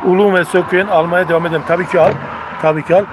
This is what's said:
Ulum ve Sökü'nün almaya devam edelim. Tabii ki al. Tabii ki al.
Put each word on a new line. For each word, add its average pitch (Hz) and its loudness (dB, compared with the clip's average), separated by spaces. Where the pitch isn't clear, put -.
Ulum 190 4
ve 180 2
Sökü'nün 185 0
almaya 175 0
devam 165 0
edelim. 165 -4
Tabii 175 0
ki 180 0
al. 160 6
Tabii 156 0
ki 165 2
al. 202 2